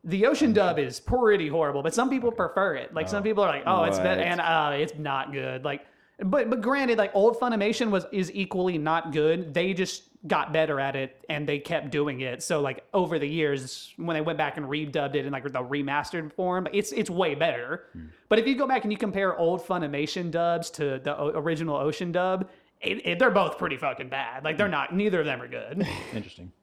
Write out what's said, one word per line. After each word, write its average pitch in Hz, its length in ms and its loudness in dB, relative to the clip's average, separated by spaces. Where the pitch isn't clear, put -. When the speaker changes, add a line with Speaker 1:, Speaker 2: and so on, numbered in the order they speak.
Speaker 1:
The 196 220 2
Ocean 285 240 4
Speaker 2:
I'm 214 40 4
Speaker 1:
dub 175 240 4
Speaker 2:
sure. 139 80 2
Speaker 1:
is 127 140 -8
pretty 208 480 4
horrible, 143 340 0
but 160 120 -2
some 247 160 2
people 262 180 0
Speaker 2:
Okay. 226 100 0
Speaker 1:
prefer 185 380 2
it. 123 180 -8
Like, 160 140 -2
some 202 140 -2
Speaker 2:
Oh. - 20 -4
Speaker 1:
people 208 200 2
are 180 60 4
like, 139 160 -2
"Oh, 180 200 4
it's - 120 2
Speaker 3:
What? 185 60 2
Speaker 1:
better," 185 180 2
and, 175 200 0
uh, 160 320 2
it's 151 240 -2
not 139 340 -4
good. 131 320 -6
Like, 143 220 -6
but, 220 300 2
but 240 100 0
granted, 247 380 2
like, 196 180 2
old 226 240 4
Funimation 226 500 2
was, 190 220 2
is 185 240 0
equally 185 420 0
not 160 360 0
good. 156 400 2
They 185 200 2
just - 360 -4
got 156 240 0
better 156 280 2
at 139 180 -2
it, 131 320 -8
and 147 180 -2
they 147 120 0
kept 147 300 -4
doing 143 300 -2
it. 131 240 -6
So, 160 180 0
like, 135 220 -4
over 170 240 2
the 143 120 0
years, 143 680 -2
when 170 200 -4
they 151 60 0
went 156 160 -2
back 151 200 -2
and 147 80 -6
redubbed 143 500 -2
it 135 100 0
in, 139 60 -6
like, 131 120 -6
the 131 200 -4
remastered 143 680 -4
form, 180 400 -2
it's, 196 180 0
it's 214 180 -2
way 175 240 2
better. 139 600 -2
Speaker 2:
Hmm. 80 140 -14
Speaker 1:
But 220 120 6
if 226 80 2
you 269 80 4
go 262 120 0
back 262 160 2
and 208 80 0
you 208 60 -2
compare 196 400 0
old 170 280 2
Funimation 156 680 -2
dubs 170 400 0
to 139 280 -2
the 143 180 -4
o-, 147 160 0
original 156 440 -2
Ocean 160 340 -2
dub, 185 380 0
it, - 240 -2
it, 175 140 0
they're 247 120 6
both 185 260 4
pretty 156 200 -2
fucking 131 320 -4
bad. 131 340 -6
Like, 156 140 -2
they're 208 100 2
Speaker 2:
Hmm. 185 60 0
Speaker 1:
not, 143 220 -2
neither 190 260 2
of 147 40 2
them 127 160 -2
are 120 60 -12
good. 120 400 -4
<laughs> - 140 -14
Speaker 2:
Interesting. 95 380 -10